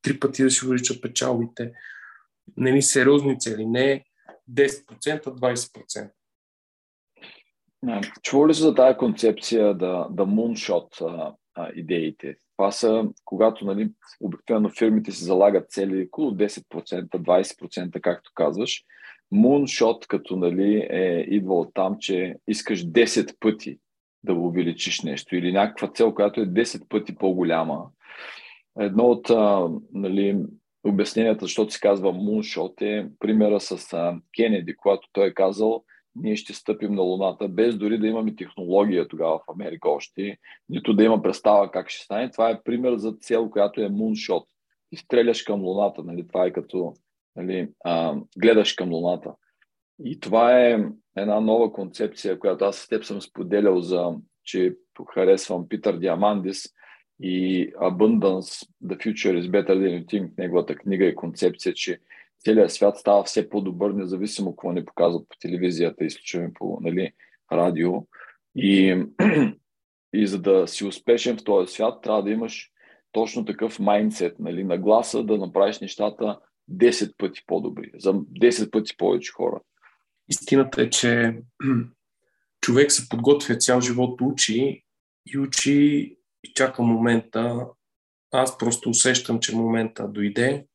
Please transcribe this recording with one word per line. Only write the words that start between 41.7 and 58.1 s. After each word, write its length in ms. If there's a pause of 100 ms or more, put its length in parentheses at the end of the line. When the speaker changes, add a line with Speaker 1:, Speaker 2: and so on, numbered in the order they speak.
Speaker 2:
как 180
ще 140
стане. 280
Това 180
е 140
пример 320
за 160 (100)
цел, 280
която 320
е 80
moonshot. 560 (440)
Ти 80
стреляш 460
към 180
Луната, 420
нали? 240
Това 180
е 80
като, 400 (420)
нали, 340 (140)
а, 320 (220)
гледаш 360
към 200
Луната. 400 (720)
И 160
това 420
е 240 (300)
една 240
нова 340
концепция, 680
която 260
аз 120
с 100
теб 160
съм 180
споделял, 600
за, 320 (300)
че 320 (380)
харесвам 540
Питър 300
Диамандис 680 (540)
и 540
Abundance, 960 (160)